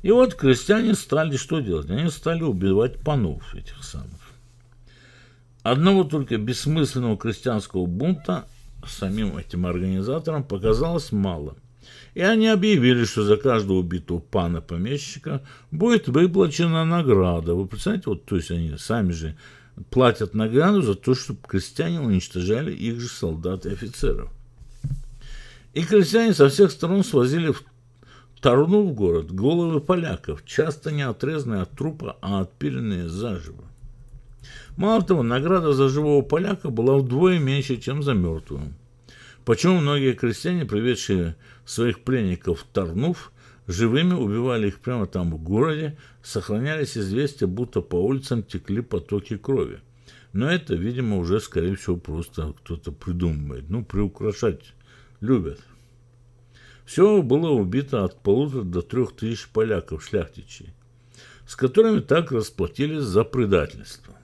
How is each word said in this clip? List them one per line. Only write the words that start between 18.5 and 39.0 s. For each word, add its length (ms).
они 260
сами 360
же 240
платят 440
награду 480
за 140
то, 180
чтобы 320
крестьяне 540
уничтожали 760
их 260
же 80
солдат 580
и 40
офицеров. 600
И 100
крестьяне 500
со 140
всех 240
сторон 320
свозили 480
в 100
Тарну 420
в 120
город 360
головы 500
поляков, 640
часто 460
не 120
отрезанные 600
от 100
трупа, 480
а 200
отпиленные 680
заживо. 560
Мало 260
того, 200
награда 500
за 160
живого 340
поляка 460
была 280
вдвое 420
меньше, 380
чем 260
за 120
мертвого. 580